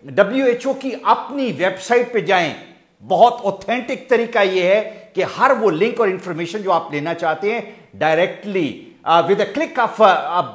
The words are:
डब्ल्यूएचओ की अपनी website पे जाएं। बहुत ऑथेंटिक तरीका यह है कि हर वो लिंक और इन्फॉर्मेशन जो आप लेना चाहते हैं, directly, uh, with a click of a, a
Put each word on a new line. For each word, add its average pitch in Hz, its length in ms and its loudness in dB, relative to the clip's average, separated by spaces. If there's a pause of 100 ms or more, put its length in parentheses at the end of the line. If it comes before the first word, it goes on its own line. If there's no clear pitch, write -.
डब्ल्यूएचओ 240 680 0
की 262 180 -8
अपनी 247 600 -2
website 196 600 0
पे 220 80 0
जाएं। 170 360 0 (460)
बहुत 185 300 4
ऑथेंटिक 240 800 -6
तरीका 226 320 2
यह 185 320 2
है - 400 -4
कि 185 80 0
हर 233 320 2
वो 220 160 2
लिंक 208 300 -2
और 208 100 2
इन्फॉर्मेशन 180 480 -8
जो 190 120 -4
आप 165 220 0
लेना 147 220 -4
चाहते 165 380 -2
हैं, - 320 -10 (140)
directly, 170 720 0 (400)
uh, 165 180 4
with 196 120 2
a - 140 -2
click 302 240 -4
of 220 220 -2
a, 196 140 8
a 160 280 -2 (120)